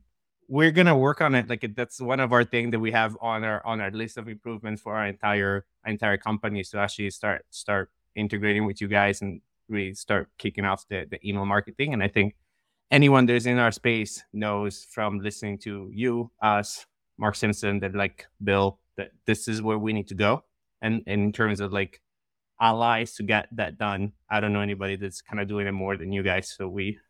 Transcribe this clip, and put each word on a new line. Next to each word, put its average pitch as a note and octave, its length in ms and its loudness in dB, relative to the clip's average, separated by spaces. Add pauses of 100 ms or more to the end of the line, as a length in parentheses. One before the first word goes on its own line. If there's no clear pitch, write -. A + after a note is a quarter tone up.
(480)
we're D#3 240 4
gonna E3+ 240 6
work C3+ 240 2
on D3 160 2
it. A2+ 120 2
Like, A#2 160 -4 (120)
that's A#2+ 240 -6
one C3 180 -2
of B2 140 2
our B2 100 8
thing A#2+ 280 0
that A2+ 100 0
we A2 100 0
have A2+ 300 2
on A2+ 240 -4
our, G#2+ 200 -2
on A2 160 -4
our G2 120 -4
list A2+ 240 -8
of A2+ 120 -10
improvements G#2+ 540 -8
for G#2+ 140 -6
our G#2+ 100 0
entire, G2 600 0 (200)
entire G#2 300 0
company G#2+ 440 -4
is F#2 100 -12
to G#2 80 -6
actually G2+ 320 -2
start, G2+ 400 -4
start G2 420 -4 (240)
integrating G#2 500 0
with G2+ 140 -6
you G2+ 80 -4
guys G2+ 320 4
and G2 220 -8 (260)
really G2 260 -6
start G2+ 340 -2 (100)
kicking G#2 260 -4
off G2 240 -2
the, F#2+ 200 -6
the - 200 -12
email G2+ 180 -2
marketing. G#2+ 460 -2
And G#2+ 100 0
I G2+ 60 2
think G#2 260 2 (560)
anyone C#3 360 8
that A#2+ 80 4
is A#2+ 120 2
in B2 120 2
our A#2 120 6
space A2+ 600 -2
knows G#2 580 -4
from G#2 300 -2
listening G2+ 380 -6
to G2+ 360 -10
you, A#2 380 -2 (100)
us, G#2 420 0 (320)
Mark G#2+ 200 0
Simpson, G#2 420 0
that, F#2+ 160 -4
like, G2 320 -4 (160)
Bill, G2 380 2 (160)
that - 160 -10 (120)
this - 220 -2
is A2 160 -4
where A2 160 0
we A2 140 -2
need G#2 160 -4
to F#2+ 80 -12
go, G#2+ 260 2 (400)
and, A2 240 -2
and G2+ 160 0
in G#2 100 0
terms G#2 280 -2
of, G2+ 120 -4
like, G2 280 -4 (600)
allies A2+ 540 2
to - 80 -10
get G#2+ 300 0
that G#2 260 -6
done. G2+ 340 -4 (180)
I G#2+ 100 2
don't G#2 120 0
know G2+ 80 0
anybody G2 360 -4
that's G2 240 -10
kinda G#2 240 -8
doing G2+ 220 -4
it G2 60 -4
more G2 240 -4
than F#2 160 -8
you G2 100 -2
guys, F#2 340 -2
so F#2+ 120 -8
we, G2 300 -6 (120)